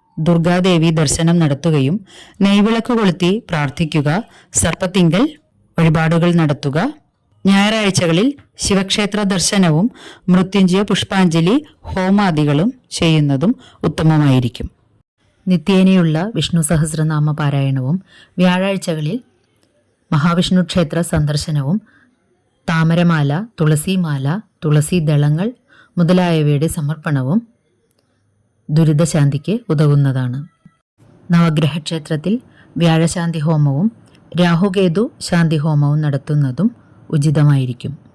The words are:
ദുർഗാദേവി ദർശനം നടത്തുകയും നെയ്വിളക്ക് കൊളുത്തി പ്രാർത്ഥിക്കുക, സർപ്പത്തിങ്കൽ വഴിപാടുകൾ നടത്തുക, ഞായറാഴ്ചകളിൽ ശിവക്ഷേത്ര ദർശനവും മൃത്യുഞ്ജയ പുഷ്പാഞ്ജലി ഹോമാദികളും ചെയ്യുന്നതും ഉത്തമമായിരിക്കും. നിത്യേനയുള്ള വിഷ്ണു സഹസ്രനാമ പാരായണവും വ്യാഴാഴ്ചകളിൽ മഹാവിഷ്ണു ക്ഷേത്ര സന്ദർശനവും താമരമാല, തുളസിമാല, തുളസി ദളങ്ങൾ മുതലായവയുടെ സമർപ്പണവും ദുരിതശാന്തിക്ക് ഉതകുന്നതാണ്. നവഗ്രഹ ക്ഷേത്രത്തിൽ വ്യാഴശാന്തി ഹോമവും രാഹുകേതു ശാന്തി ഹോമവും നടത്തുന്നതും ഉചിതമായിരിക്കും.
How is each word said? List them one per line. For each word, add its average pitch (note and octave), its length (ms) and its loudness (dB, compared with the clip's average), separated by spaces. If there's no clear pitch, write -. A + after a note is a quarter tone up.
ദുർഗാദേവി E3+ 680 2
ദർശനം E3 500 0
നടത്തുകയും D3+ 680 0
നെയ്വിളക്ക് G#3 520 2
കൊളുത്തി G3 560 0
പ്രാർത്ഥിക്കുക, D3+ 760 -2
സർപ്പത്തിങ്കൽ F3+ 760 0
വഴിപാടുകൾ E3 520 2
നടത്തുക, D#3 640 -2
ഞായറാഴ്ചകളിൽ G3 880 0
ശിവക്ഷേത്ര G3+ 640 -2
ദർശനവും F#3+ 680 0
മൃത്യുഞ്ജയ F#3+ 520 2
പുഷ്പാഞ്ജലി F#3+ 840 0
ഹോമാദികളും F#3 920 0
ചെയ്യുന്നതും D#3 640 2
ഉത്തമമായിരിക്കും. D3 880 0
നിത്യേനയുള്ള F#3 880 2
വിഷ്ണു E3 260 -2
സഹസ്രനാമ D#3 680 0
പാരായണവും C#3 680 -2
വ്യാഴാഴ്ചകളിൽ F3+ 840 -2
മഹാവിഷ്ണു E3+ 500 0
ക്ഷേത്ര E3+ 400 -2
സന്ദർശനവും D3+ 800 -2
താമരമാല, E3 760 0
തുളസിമാല, D#3 800 -2
തുളസി D3+ 340 0
ദളങ്ങൾ D3+ 520 0
മുതലായവയുടെ E3 680 2
സമർപ്പണവും D#3 800 -4
ദുരിതശാന്തിക്ക് D#3 880 0
ഉതകുന്നതാണ്. C#3 800 0
നവഗ്രഹ D#3+ 460 0
ക്ഷേത്രത്തിൽ E3 600 -6
വ്യാഴശാന്തി E3 600 0
ഹോമവും D3+ 540 0
രാഹുകേതു F3+ 720 0
ശാന്തി E3 340 0
ഹോമവും D3 460 0
നടത്തുന്നതും D3 760 -2
ഉചിതമായിരിക്കും. C#3+ 880 0